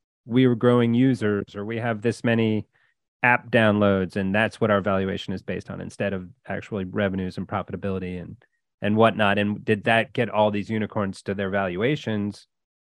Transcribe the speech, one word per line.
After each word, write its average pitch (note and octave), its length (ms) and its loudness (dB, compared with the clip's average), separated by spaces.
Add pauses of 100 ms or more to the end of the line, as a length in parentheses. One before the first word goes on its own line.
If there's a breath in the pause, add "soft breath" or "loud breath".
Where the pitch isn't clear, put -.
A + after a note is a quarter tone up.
(260)
we B2+ 200 4
were B2 100 4
growing A#2+ 380 4
users," A2 600 2
or G#2 100 -8
"We A2+ 140 -8
have A2+ 240 -4
this A2+ 220 -2
many A2+ 420 2 (560)
app B2 280 4
downloads, G#2 640 4
and F#2+ 180 -2
that's G#2+ 260 0
what A2 100 2
our G2+ 100 4
valuation F#2+ 520 -2
is F#2 80 -8
based F2+ 300 -10
on," F#2 100 -10
instead F#2+ 320 -6
of F2+ 160 -10 (180)
actually G2 380 -8
revenues F#2+ 540 -2
and F#2 100 -8
profitability F#2 720 -6
and, F2 160 -14 (460)
and G#2+ 140 0
whatnot? G#2+ 420 4
And G#2 260 -2
did G#2+ 200 0
that A2+ 280 2
get A#2+ 160 -2
all G#2 220 2
these G2+ 180 -6
unicorns G#2 540 -4
to G2+ 120 -4
their G2 160 -4
valuations, G2+ 1000 -4 (400)